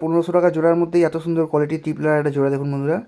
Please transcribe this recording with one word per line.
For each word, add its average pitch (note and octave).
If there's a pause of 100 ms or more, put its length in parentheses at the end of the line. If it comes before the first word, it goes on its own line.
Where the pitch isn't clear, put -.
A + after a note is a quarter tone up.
পনেরোশো E3+
টাকা F3
জোড়ার E3
মধ্যেই E3+
এত D#3+
সুন্দর E3
কোয়ালিটির D3+
টিপলার D3+
একটা D3
জোড়া C#3
দেখুন C#3+
বন্ধুরা, C#3